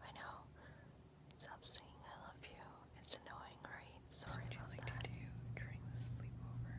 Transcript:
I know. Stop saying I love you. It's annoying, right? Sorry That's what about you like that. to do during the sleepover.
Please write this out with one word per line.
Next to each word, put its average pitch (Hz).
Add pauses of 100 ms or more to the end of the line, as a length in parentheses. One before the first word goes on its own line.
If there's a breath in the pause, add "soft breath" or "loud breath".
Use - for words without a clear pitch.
I -
know. - (1040 loud breath)
Stop -
saying -
I - (140)
love -
you. - (360)
It's -
annoying, -
right? - (160)
Sorry -
That's -
what -
about -
you - (140)
like -
that. -
to -
do - (320)
during -
the -
sleepover. -